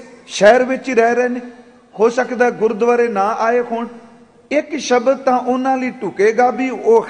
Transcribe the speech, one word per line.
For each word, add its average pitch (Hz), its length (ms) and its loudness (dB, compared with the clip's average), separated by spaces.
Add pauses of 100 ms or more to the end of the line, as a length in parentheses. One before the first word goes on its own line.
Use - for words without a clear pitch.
(280)
ਸ਼ਹਿਰ 233 360 4
ਵਿੱਚ 254 260 -4
ਹੀ 254 40 -4
ਰਹਿ 226 220 2
ਰਹੇ 247 140 0
ਨੇ। 247 120 -8 (580)
ਹੋ 226 100 4
ਸਕਦਾ 240 400 0
ਗੁਰਦੁਆਰੇ 233 580 0
ਨਾ 208 320 -2
ਆਏ 233 200 0
ਹੋਣ। 233 280 -6 (640)
ਇੱਕ 302 260 -2
ਸ਼ਬਦ 247 400 0
ਤਾਂ 254 220 0
ਉਹਨਾਂ 254 380 -2
ਲਈ 254 120 -4
ਢੁਕੇਗਾ 220 600 0
ਵੀ 254 200 -4
ਉਹ 226 400 2